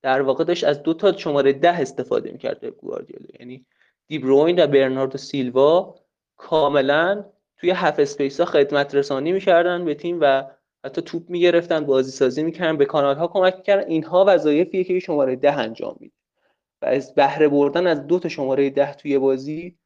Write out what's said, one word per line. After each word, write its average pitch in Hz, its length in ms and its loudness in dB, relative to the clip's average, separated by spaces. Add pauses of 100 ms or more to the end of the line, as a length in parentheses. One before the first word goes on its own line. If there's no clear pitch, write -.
در 135 180 0
واقع 135 220 0
داشت 170 200 -2
از 147 200 0
دو 160 100 -2
تا 185 240 2
شمارهٔ 139 360 2
ده 170 280 2
استفاده - 500 -4
می‌کرد - 280 -8
پپ - 180 -12
گواردیولا، - 500 -14 (120)
یعنی 123 260 -18 (420)
دی 151 120 -8
بروین 151 440 4
و 143 40 4
برناردو 135 500 0
سیلوا 139 760 0 (420)
کاملاً 156 880 0 (320)
توی 170 140 -2
هاف 180 280 -2
اسپیس‌ها 139 460 -2
خدمت 143 500 0
رسانی 139 380 -2
می‌کردن 180 520 0
به 151 100 -4
تیم 175 260 -8
و 135 220 2 (420)
حتی 135 160 -8
توپ 170 280 -10
می‌گرفتن، 170 560 0
بازی 131 260 0
سازی 135 320 -2
می‌کردن، 165 340 -4
به 143 80 4
کانال‌ها 143 420 -2
کمک 185 300 0
می‌کردن. 196 320 0
اینها 165 380 2
وظایفیه 175 560 2
که 180 100 -4
یه 185 60 0
شمارهٔ 143 360 -2
ده 143 180 2
انجام 113 460 -6
می‌ده - 160 -20 (680)
و - 40 -8
از 135 300 -2
بهره 151 340 2
بردن 143 380 0
از 147 200 -2
دو 175 120 0
تا 170 100 -6
شمارهٔ 139 400 -2
ده 139 260 -2
توی 139 240 -2
بازی 143 680 -4